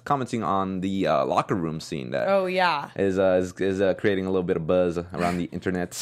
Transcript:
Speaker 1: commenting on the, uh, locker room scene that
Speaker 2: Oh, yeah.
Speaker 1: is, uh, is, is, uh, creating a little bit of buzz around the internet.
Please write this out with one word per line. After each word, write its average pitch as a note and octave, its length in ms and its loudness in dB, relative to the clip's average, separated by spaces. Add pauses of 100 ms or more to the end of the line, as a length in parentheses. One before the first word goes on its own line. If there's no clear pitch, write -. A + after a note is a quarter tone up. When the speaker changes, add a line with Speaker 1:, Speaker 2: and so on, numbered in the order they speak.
Speaker 1:
commenting A#2+ 400 -2
on F#2+ 380 0
the, F#2+ 260 0
uh, D2 160 4
locker G2 320 0
room D#2+ 240 -2
scene C2 320 -8
that C2 160 0
Speaker 2:
Oh, G3 180 2
yeah. F3+ 480 0
Speaker 1:
is, F#2+ 240 2
uh, F#2 240 4
is, F2+ 180 -6
is, F#2+ 200 0
uh, F#2+ 140 4
creating F#2+ 320 0
a F#2 40 -2
little F#2 140 2
bit F2 120 0
of E2 120 -4
buzz F2+ 300 2
around F2 400 -2
the F2 120 -2
internet. F2+ 520 -4